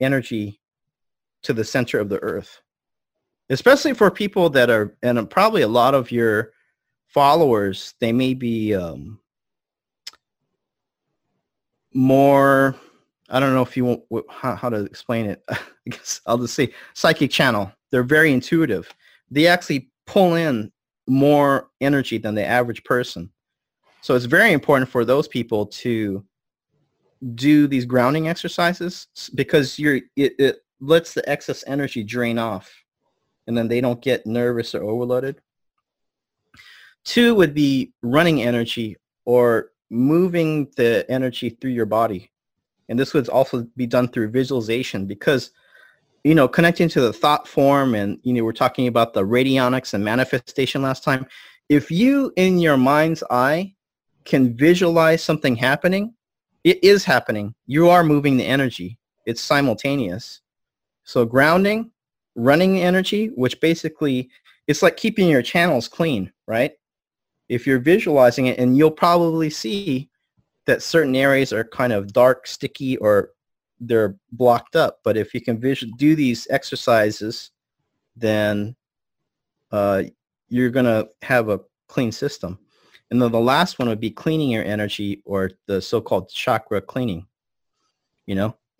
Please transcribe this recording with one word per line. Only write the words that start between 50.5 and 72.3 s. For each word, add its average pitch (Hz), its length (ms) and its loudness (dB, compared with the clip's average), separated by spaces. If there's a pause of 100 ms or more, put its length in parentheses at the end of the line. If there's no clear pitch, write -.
last 131 220 -4
time. 131 220 -2 (420)
If 147 220 2
you, 254 460 0
in 185 220 2
your 156 180 2
mind's 151 540 2
eye, 147 440 -2 (500)
can 127 320 0
visualize 165 640 4
something 147 340 -2
happening, 180 580 -2 (500)
it 180 180 2
is 196 220 6
happening. 110 500 -2 (120)
You 160 240 4
are 175 120 6
moving 147 360 2
the 113 80 0
energy. 117 520 -4 (280)
It's 113 160 -6
simultaneous. 139 1000 -2 (640)
So 123 220 0
grounding, 185 640 2 (440)
running 165 460 4
energy, 190 480 0
which 123 320 -4
basically, 156 680 -2 (360)
it's 147 160 -2
like 185 140 4
keeping 214 320 0
your 135 140 4
channels 170 460 0
clean, 123 440 -4 (140)
right? 120 260 -2 (800)
If 123 160 -4
you're 135 120 2
visualizing 139 680 4
it, 127 120 -2
and 127 180 2
you'll 156 140 6
probably 165 600 2
see 190 580 -6 (560)
that - 180 0
certain 147 320 0
areas 135 380 2
are 113 120 -4
kind 123 280 -4
of 101 220 -4
dark, 127 320 4